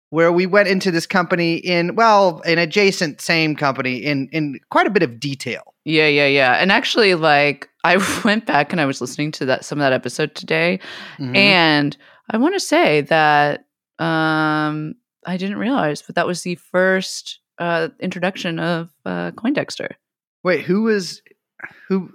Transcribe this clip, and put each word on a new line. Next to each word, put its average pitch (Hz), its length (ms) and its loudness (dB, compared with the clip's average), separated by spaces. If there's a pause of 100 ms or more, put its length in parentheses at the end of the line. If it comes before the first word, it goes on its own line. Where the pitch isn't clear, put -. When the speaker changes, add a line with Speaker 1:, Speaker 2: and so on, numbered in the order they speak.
Speaker 1:
Where 165 240 4
we 185 120 2
went 196 220 4
into 190 240 0
this 165 160 -2
company 170 480 0
in, 175 400 -2
well, 202 500 4
an 165 120 2
adjacent 175 640 0
same 160 340 0
company 131 420 -2
in, 135 360 -4
in 147 260 -4 (120)
quite 349 160 2
a 233 40 -2
bit 185 120 0
of 117 180 -4
detail. 131 520 -8 (120)
Speaker 2:
Yeah, 156 220 2
yeah, 143 200 4
yeah. 139 280 4
And 180 160 2
actually, 214 440 2
like, 147 540 2 (140)
I 175 140 4
<laughs> - 280 -2
went 220 200 0
back - 260 0
and 180 80 -2
I 147 60 2
was 135 160 -4
listening 151 320 -6
to 147 120 -6
that, 131 200 -2
some 147 140 -8
of 147 40 0
that 135 100 2
episode 127 420 -4
today. 170 440 -2 (380)
Speaker 1:
Mm-hmm. 127 180 -6
Speaker 2:
And 165 600 4 (320)
I 220 80 -2
wanna 349 220 2
say 226 420 2
that, 147 640 2 (340)
um, 156 960 -2 (300)
I 180 120 -6
didn't 196 200 -6
realize, 190 440 -2
but - 140 -18
that 170 120 0
was 175 160 -6
the 180 120 -6
first, - 840 -2 (200)
uh, 170 300 -2 (100)
introduction 180 600 -6
of, 165 300 -4 (160)
uh, 175 260 -6
Coindexter. - 580 -4 (540)
Speaker 1:
Wait, 175 200 0
who 196 200 0
was, 208 380 -2 (680)
who, 190 260 -2